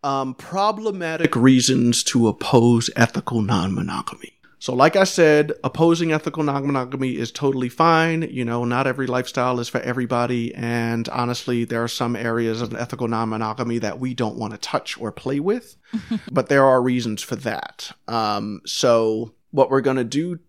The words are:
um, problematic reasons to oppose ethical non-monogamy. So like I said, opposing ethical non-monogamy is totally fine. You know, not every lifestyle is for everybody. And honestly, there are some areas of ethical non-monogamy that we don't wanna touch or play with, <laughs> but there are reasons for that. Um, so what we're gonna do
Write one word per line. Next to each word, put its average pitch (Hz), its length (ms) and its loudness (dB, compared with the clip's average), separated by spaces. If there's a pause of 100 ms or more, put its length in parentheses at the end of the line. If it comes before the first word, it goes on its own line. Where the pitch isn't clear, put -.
um, 135 320 -2
problematic 196 1000 -2
reasons 127 680 4
to 117 240 4
oppose 117 680 4
ethical 117 460 0
non-monogamy. 95 920 -4 (260)
So 127 160 -6
like 143 200 6
I 190 80 4
said, 151 480 4 (120)
opposing 165 480 2
ethical 156 320 -4
non-monogamy 135 760 -2
is - 140 -6
totally 135 380 -2
fine. 165 520 2
You 127 240 -6
know, 120 200 -4
not 123 200 0
every 131 220 -2
lifestyle 123 520 -2
is 120 80 -6
for 123 140 -4
everybody. 120 720 -2
And 117 560 -4
honestly, 120 560 -2
there 117 180 -4
are 117 40 -2
some 120 280 -2
areas 113 460 -2
of 113 140 -6
ethical 120 320 -6
non-monogamy 113 720 -4
that 107 200 -4
we 127 140 -6
don't 117 240 -4
wanna 107 220 -8
touch - 420 -6
or 110 100 -6
play 139 280 -6
with, 208 360 -4 (280)
<laughs> - 280 -8
but 135 180 0
there 139 160 6
are 127 180 6
reasons 120 400 -2
for - 140 -6
that. - 540 -8 (160)
Um, 104 560 -2
so 113 680 2 (160)
what 147 220 4
we're 135 100 4
gonna 131 220 0
do 160 340 -4 (120)